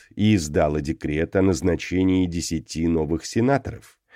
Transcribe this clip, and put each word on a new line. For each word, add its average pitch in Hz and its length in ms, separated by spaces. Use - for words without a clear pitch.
и 107 220
издало 76 440
декрет 76 560
о 95 60
назначении 92 840
десяти 82 600
новых 80 400
сенаторов. 127 720